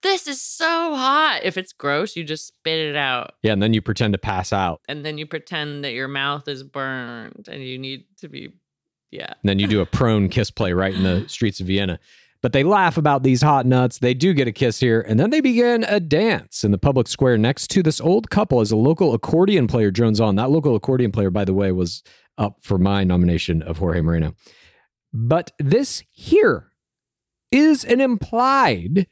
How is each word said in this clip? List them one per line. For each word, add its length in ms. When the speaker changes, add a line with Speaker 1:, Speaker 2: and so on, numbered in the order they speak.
Speaker 1:
"This 240
is 140
so 560
hot." 480
If 140
it's 140
gross, 440
you 80
just 240
spit 320
it 160
out. 460
Speaker 2:
Yeah, 100
and 100
then 120
you 80
pretend 320
to 40
pass 340
out. 360
Speaker 1:
And 160
then 140
you 80
pretend 580
that 80
your 160
mouth 400
is 160
burned 840
and 140
you 160
need 280
to 100
be, 240
yeah. 320
Speaker 2:
And 60
then 120
you 80
do 140
a 40
prone 440
kiss 200
play 220
right 220
in 100
the 200
Speaker 1:
<laughs> 40
Speaker 2:
streets 320
of 60
Vienna. 340
But 120
they 120
laugh 320
about 260
these 200
hot 240
nuts. 320
They 160
do 200
get 140
a 40
kiss 280
here, 200
and 200
then 100
they 100
begin 460
a 140
dance 640
in 80
the 60
public 280
square 320
next 300
to 160
this 160
old 300
couple 300
as 120
a 40
local 380
accordion 540
player 240
drones 280
on. 160
That 140
local 240
accordion 380
player, 180
by 140
the 100
way, 160
was 320
up 220
for 180
my 260
nomination 580
of 160
Jorge 220
Moreno. 340
But 480
this 500
here 640
is 320
an 160
implied 1120